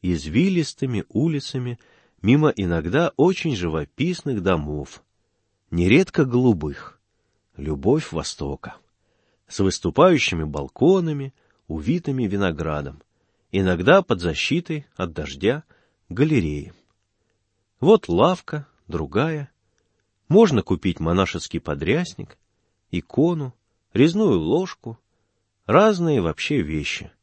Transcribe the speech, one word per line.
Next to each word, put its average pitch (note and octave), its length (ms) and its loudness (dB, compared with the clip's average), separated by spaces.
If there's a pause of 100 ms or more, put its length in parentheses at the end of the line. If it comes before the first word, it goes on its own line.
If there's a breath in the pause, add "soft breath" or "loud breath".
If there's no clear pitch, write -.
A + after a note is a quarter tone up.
извилистыми A2+ 1080 -2
улицами C3 680 -4 (420 soft breath)
мимо C#3+ 280 4
иногда F2 680 0
очень E3 380 2
живописных F#2+ 880 -4
домов, D2+ 580 -2 (680)
нередко A#2+ 540 4
голубых, A#2 760 0 (580)
любовь D#2 540 -2
Востока, C#2+ 640 -8 (720)
с - 140 -16
выступающими F#2+ 800 2
балконами, C#3 920 0 (340)
увитыми B2+ 600 -4
виноградом, D#2 760 -4 (500)
иногда F#2+ 520 4
под F#2+ 180 -2
защитой D3 640 -4 (100)
от F2 180 -6
дождя E2+ 500 -4 (460)
галереи. F2 640 -2 (1080)
Вот G3+ 280 4
лавка, F#2+ 600 0 (200)
другая. A2+ 640 -4 (800)
Можно E3 340 6
купить F2+ 380 -2
монашеский E2+ 600 -2
подрясник, D#2+ 760 -4 (540)
икону, D3 640 -2 (360)
резную E3 480 2
ложку, A2+ 600 -4 (680)
разные E3+ 560 4
вообще F2+ 400 -2
вещи. D2+ 500 -6 (120)